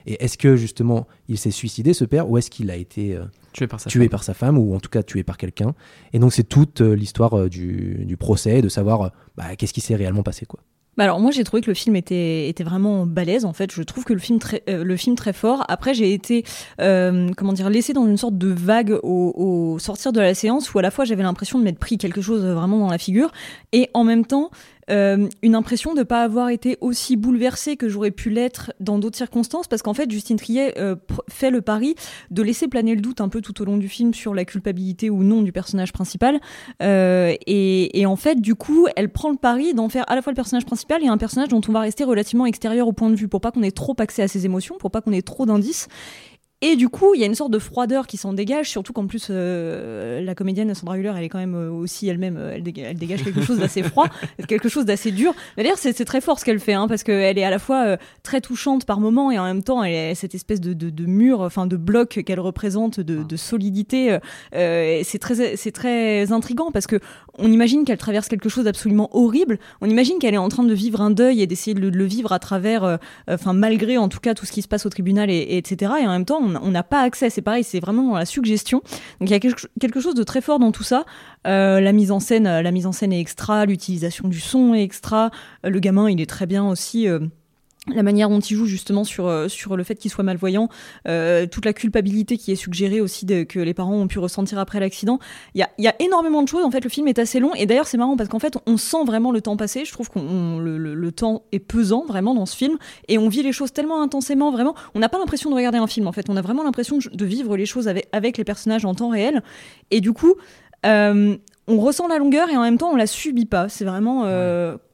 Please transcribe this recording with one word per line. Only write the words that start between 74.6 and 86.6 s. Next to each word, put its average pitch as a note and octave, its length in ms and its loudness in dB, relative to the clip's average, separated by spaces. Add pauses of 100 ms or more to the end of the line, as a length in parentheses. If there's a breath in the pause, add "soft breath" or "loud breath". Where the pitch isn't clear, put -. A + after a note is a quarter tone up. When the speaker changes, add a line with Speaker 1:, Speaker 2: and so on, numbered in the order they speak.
Speaker 3:
se - 80 -10
passe G#3 160 -4
au G#3 40 -2
tribunal G3 400 0
et, F#3 60 2
et E3+ 220 -2
et E3+ 100 -2
cetera. G3 320 -2
Et B3+ 80 2
en F#3+ 40 2
même F3+ 140 0
temps, D4 160 0
on, G3 140 0
on F3+ 160 -2
n'a F3 120 0
pas C#4+ 180 2
accès. B3 280 2
C'est G#3+ 120 -4
pareil, A#3 240 0
c'est F3+ 160 -6
vraiment G#3 300 0
dans G#3+ 60 0
la E3+ 80 0
suggestion. A3 520 0 (420 loud breath)
Donc F#3 100 -2
il - 20 4
y - 20 4
a G3+ 80 4
quelque, B3 260 0 (140)
quelque B3+ 180 0
chose D4 160 -2
de A#3 80 2
très - 160 -2
fort D4 200 0
dans A#3 120 6
tout G#3+ 120 -4
ça. B3+ 200 0 (420 loud breath)
Euh, G3 360 4
la G3 100 4
mise G#3 200 6
en G3 100 0
scène, A3 260 4
euh, E3 140 2
la F3 100 0
mise F3+ 140 0
en F#3 80 -2
scène G3 180 -2
est F3+ 80 0
extra, G#3 460 0
l'utilisation F3+ 640 -2
du E3+ 100 -4
son B3 340 4
est A3 100 4
extra. A3 480 -2 (340 loud breath)
Euh, F#3 40 0
le G3 100 2
gamin, G3 300 4
il F3 120 2
est D#3 80 -4
très - 160 -6
bien G3 200 0